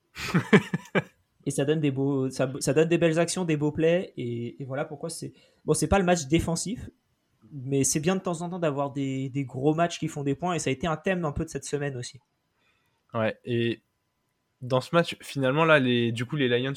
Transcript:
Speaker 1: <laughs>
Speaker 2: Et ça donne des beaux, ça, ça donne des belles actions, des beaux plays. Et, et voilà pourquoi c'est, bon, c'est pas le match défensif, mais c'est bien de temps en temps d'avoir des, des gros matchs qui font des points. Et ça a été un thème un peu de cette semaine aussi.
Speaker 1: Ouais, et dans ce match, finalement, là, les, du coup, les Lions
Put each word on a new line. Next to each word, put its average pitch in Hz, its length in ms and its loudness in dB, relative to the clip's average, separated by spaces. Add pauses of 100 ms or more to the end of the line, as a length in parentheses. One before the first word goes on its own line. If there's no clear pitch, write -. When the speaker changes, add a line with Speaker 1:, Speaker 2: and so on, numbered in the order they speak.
(160)
Speaker 1:
<laughs> - 140 -8 (1160)
Speaker 2:
Et 143 60 -2
ça 143 140 -2
donne 156 140 2
des 147 120 2
beaux, 135 380 0
ça, 131 300 -2
ça 143 140 0
donne 160 160 4
des 170 80 4
belles 160 220 4
actions, 170 260 0
des 160 120 2
beaux 147 140 0
plays. 165 460 0
Et, 120 440 -6
et 135 40 -8
voilà 135 200 -6
pourquoi 151 240 -12
c'est, 135 220 -12 (340)
bon, 151 80 2
c'est - 140 2
pas 190 120 6
le 190 60 2
match 170 220 2
défensif, 165 600 -2 (640)
mais 135 320 0
c'est 156 180 0
bien 180 140 2
de 190 60 -4
temps 170 200 -4
en 175 80 -6
temps 185 100 -8
d'avoir 143 320 0
des, 135 380 -4
des 135 160 -4
gros 127 280 0
matchs 170 260 0
qui 165 80 -4
font 147 160 -6
des 139 120 0
points. 175 180 -2
Et 160 60 0
ça 151 100 -2
a 135 40 2
été 131 120 -4
un 156 120 0
thème 180 280 -2
un 143 60 -2
peu 165 140 -4
de - 40 -12
cette 143 160 -10
semaine 143 320 -4
aussi. 123 220 -12 (920)
Speaker 1:
Ouais, 110 320 0
et 117 360 0 (800)
dans 131 200 0
ce - 120 -6
match, 170 280 2
finalement, 139 440 0
là, 156 140 6
les, 120 320 2
du 117 140 -4
coup, 156 100 -8
les 139 120 2
Lions 127 300 0